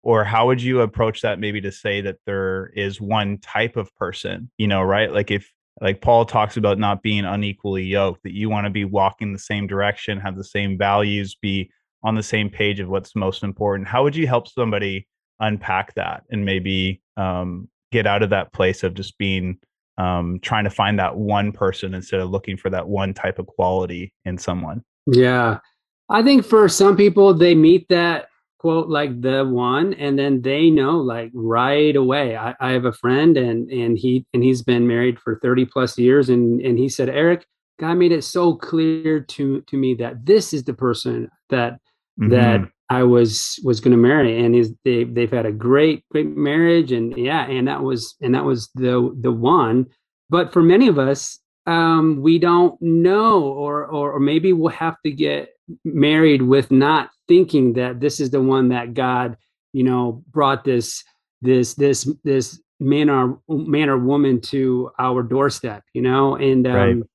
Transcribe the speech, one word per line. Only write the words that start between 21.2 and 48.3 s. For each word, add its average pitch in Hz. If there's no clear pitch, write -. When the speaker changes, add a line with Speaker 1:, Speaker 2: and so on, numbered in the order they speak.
Speaker 1:
person 95
instead 95
of 92
looking 95
for -
that 90
one 98
type -
of 87
quality 92
in 90
someone? 90
Speaker 2:
Yeah. 123
I 220
think 262
for 214
some 196
people, 196
they 175
meet 165
that 170
quote, 160
like, 143
the 135
one, 131
and 143
then 139
they 147
know, 156
like, 117
right 131
away. 131
I, 113
I 127
have 123
a 120
friend, 143
and, 120
and 117
he, 127
and 120
he's 127
been 120
married 120
for 110
thirty 127
plus 127
years, 127
and, 120
and 120
he 131
said, 127
Eric, 165
God 165
made 175
it 160
so 175
clear 160
to, 135
to -
me 131
that 120
this 202
is 139
the 127
person 117
that, 123
Speaker 1:
Mm-hmm. 110
Speaker 2:
that 117
I 127
was, 120
was 117
gonna 123
marry, 120
and 117
he's, 117
they, 120
they've 120
had 117
a 107
great, 139
great 151
marriage, 156
and 117
yeah, 135
and 131
that 143
was, 127
and 127